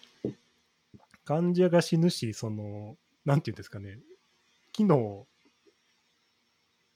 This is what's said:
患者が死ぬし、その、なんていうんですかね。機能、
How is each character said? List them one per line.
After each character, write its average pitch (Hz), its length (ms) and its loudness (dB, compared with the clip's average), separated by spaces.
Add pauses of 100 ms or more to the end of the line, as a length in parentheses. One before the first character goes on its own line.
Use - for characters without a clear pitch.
(1200)
患 170 320 0
者 180 140 4
が 170 120 6
死 165 160 0
ぬ 170 120 4
し、 113 240 -4
そ 113 160 -8
の、 104 480 -10 (280)
な 143 120 4
ん - 40 2
て 113 100 -6
い - 20 -10
う - 20 -10
ん - 20 -16
で 101 60 -16
す - 60 -18
か 104 100 -14
ね。 98 200 -16 (720)
機 214 120 0
能、 113 420 2 (1700)